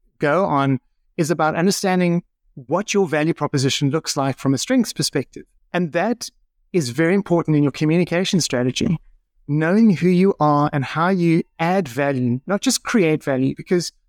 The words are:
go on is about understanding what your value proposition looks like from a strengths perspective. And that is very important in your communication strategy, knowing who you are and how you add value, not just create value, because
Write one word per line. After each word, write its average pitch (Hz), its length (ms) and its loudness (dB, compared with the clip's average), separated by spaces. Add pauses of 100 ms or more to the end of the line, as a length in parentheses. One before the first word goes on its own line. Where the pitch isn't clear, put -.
(180)
go 156 260 2
on 139 360 0 (360)
is 160 140 -2
about 156 240 0
understanding 180 680 0 (320)
what 156 380 -4
your 196 140 2
value 156 280 0
proposition 139 560 -2
looks 156 260 -4
like 135 220 -2
from 135 140 0
a 131 60 0
strengths - 340 0
perspective. - 520 -6 (280)
And 175 200 -2
that 208 360 -4 (440)
is 147 180 -2
very 160 240 2
important 170 420 0
in 147 60 2
your 143 100 0
communication 170 680 0
strategy, 127 580 -2 (480)
knowing 170 440 2
who 170 180 2
you 185 320 4
are 147 320 2
and 143 120 -2
how 160 240 -2
you 170 340 2 (160)
add 175 280 0
value, 127 600 -2
not 196 140 -2
just - 220 -2
create 160 400 0
value, 135 340 -2
because 175 360 -4 (160)